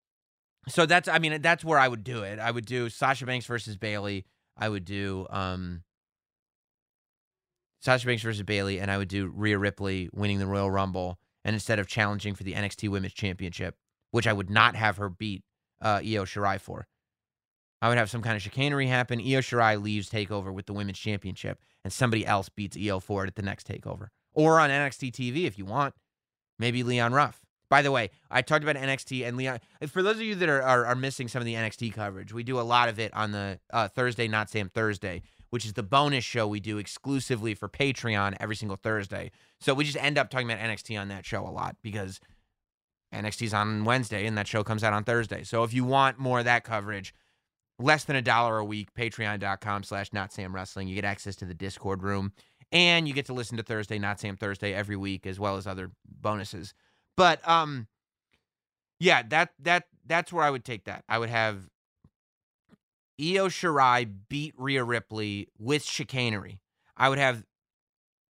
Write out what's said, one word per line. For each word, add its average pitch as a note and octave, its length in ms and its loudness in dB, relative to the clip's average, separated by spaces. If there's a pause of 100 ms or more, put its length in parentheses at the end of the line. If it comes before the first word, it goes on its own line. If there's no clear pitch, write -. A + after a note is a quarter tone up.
(680)
so D#3+ 180 4
that's, E3+ 220 6
I E3 100 4
mean, D#3 240 0
that's E3+ 220 4
where D#3+ 160 6
I C3 80 8
would A2 160 -4
do A#2 180 -6
it. G2+ 160 -6
I A2+ 140 -2
would A#2 140 -4
do A#2+ 240 -2
Sasha C3 360 0
Banks B2+ 220 -4
versus A2 300 -6
Bayley. G2+ 480 -4 (300)
I A2 140 -2
would G2+ 160 -4
do, G2 460 -4
um, F#2 500 -4 (2000)
Sasha B2+ 260 2
Banks A#2+ 160 0
versus G#2+ 220 -4
Bayley, G2 360 0
and G2+ 120 -2
I G2 80 0
would G2 80 -2
do G2 260 -2
Rhea G#2 240 2
Ripley F#2+ 560 -2
winning G2+ 240 0
the G2 80 0
Royal G2 240 2
Rumble, F#2 480 -2 (260)
and G#2+ 120 0
instead G#2 240 0
of F#2+ 80 -2
challenging G#2 480 -2
for - 80 -10
the F#2 100 -6
N G2+ 100 -2
X G2 120 -4
T - 120 -4
Women's G2 260 -2
Championship, F2+ 640 -6 (360)
which A#2 160 2
I A2+ 60 4
would G2 180 -2
not A2+ 240 8
have G#2+ 220 2
her G2+ 120 -4
beat, F#2+ 320 -6 (400)
uh, G2+ 220 2
Io G#2 220 -2
Shirai G2 360 -2
for, F2+ 240 -12 (960)
I A2+ 80 4
would A#2+ 80 4
have G#2+ 140 2
some A#2+ 100 -4
kind A2+ 140 0
of F#2+ 80 -6
chicanery C3+ 420 0
happen. B2 340 0
Io C3 200 2
Shirai A2+ 420 4
leaves G#2 300 -2
TakeOver G2+ 420 -4
with F#2+ 140 -10
the G#2 60 -6
Women's G2+ 260 -4
Championship, G2+ 600 -6 (240)
and F#2+ 80 -6
somebody A2+ 320 2
else G2+ 260 0
beats - 280 -8
Io G2 220 0
for G2 240 -4
it G2 40 -4
at F#2+ 80 -10
the G#2+ 60 -6
next - 260 -6
TakeOver. G2 420 -10 (240)
Or D#3+ 260 8
on D3 100 6
N C#3 140 2
X C#3 140 -4
T C3 120 -6
T B2 220 -4
V E3 160 0
if G2 100 -6
you G2 80 -8
want. C3 300 -2 (640)
Maybe A#2+ 240 0
Leon A#2+ 300 4
Ruff. C#3 300 2 (280)
By C#3 100 10
the C#3+ 100 4
way, A#2 200 2 (180)
I B2+ 140 2
talked D3+ 200 2
about D3 120 2
N C3+ 140 -2
X C3+ 140 -2
T B2+ 200 -6
and A#2+ 140 -4
Leon. C3 220 -4 (280)
For F#3 160 -2
those A3 140 2
of A3 40 -4
you G#3+ 140 -2
that F3 140 2
are, C#3 120 4
are, B2+ 240 6
are B2 100 2
missing C3 320 -4
some B2 140 -4
of A#2 60 -4
the A2+ 80 -4
N A2+ 100 -2
X G#2+ 120 -6
T A#2 120 -2
coverage, G2+ 420 -8
we A#2 120 -8
do B2 160 -2
a - 20 2
lot A#2+ 280 4
of G#2+ 100 -4
it A2 160 -4
on G#2+ 160 -2
the, G2+ 280 -6 (140)
uh, A2 140 2
Thursday, B2 400 -2
Not G#2+ 240 -2
Sam G2+ 180 -2
Thursday, G2+ 540 -4 (260)
which A2+ 160 -4
is G#2 80 -8
the G#2 100 -4
bonus C3+ 400 4
show A2+ 240 0
we G#2 120 -4
do G#2+ 180 -6
exclusively A#2 800 -4
for G#2 120 -8
Patreon G#2+ 720 0
every A2 160 -4
single G2+ 220 -6
Thursday. G2 540 -4 (280)
So - 140 2
we D3 120 2
just D3 120 -4
end C#3+ 200 0
up C3 120 2
talking B2+ 200 -2
about G#2+ 120 -4
N A2+ 80 -4
X G#2 140 -6
T A2 120 -8
on G2+ 120 -6
that G2 180 -10
show G2 200 -6
a F2+ 40 -8
lot - 320 -6
because G2+ 380 -8 (920)
N G#2+ 140 -8
X G#2+ 120 -6
T's A2 160 -2
on G#2+ 320 2
Wednesday A2 400 0
and A2 120 -2
that G2+ 100 -2
show A2 160 0
comes G#2+ 200 -2
out G#2+ 100 4
on G#2 100 0
Thursday. A#2 400 0
So A#2 200 0
if A2+ 100 -2
you B2+ 100 2
want C3+ 360 4
more B2+ 200 0
of A#2 60 0
that A#2+ 180 4
coverage, G#2 520 -6 (640)
less D3 240 4
than C#3+ 120 0
a C3 60 2
dollar A#2 380 4
a G#2+ 60 -2
week, G#2 280 -8
patreon G#2+ 460 -4
dot G2 220 -4
com G2+ 220 -4
slash G2 280 -6
not G2 220 -6
sam F#2+ 200 -8
wrestling. F#2+ 360 -8
You F#2 60 -6
get G2+ 100 -2
access G2 320 -4
to G2 80 -12
the F2+ 80 -8
Discord F#2+ 500 -6
room G2 300 -2 (380)
and E3+ 360 4
you C#3 60 -4
get C#3 140 -2
to C3 60 -6
listen B2 240 -6
to A2 60 -4
Thursday, G#2+ 340 -4
Not G2+ 220 -2
Sam G2+ 160 -8
Thursday G2 380 -4
every G2+ 240 -4
week, F#2+ 280 -4
as F#2+ 140 -8
well G2+ 180 0
as F#2+ 100 -8
other F#2+ 240 -8 (140)
bonuses. G2+ 680 -6 (440)
But, F3 300 6
um, D3+ 400 2 (1120)
yeah, E3 240 6
that, D#3 260 2 (100)
that, E3+ 280 2 (180)
that's E3+ 260 -2
where E3 140 2
I D3 40 6
would C3 140 -2
take A#2 220 -10
that. - 240 -10
I A2+ 100 2
would A2+ 100 -2
have A2 400 0 (1500)
Io F#3 300 2
Shirai B2+ 600 4 (200)
beat D3 280 -6
Rhea C3+ 260 0
Ripley G#2+ 640 -4 (100)
with C3+ 240 0
chicanery. A2 760 -4 (340)
I C3 140 4
would C3+ 100 2
have B2 240 2 (880)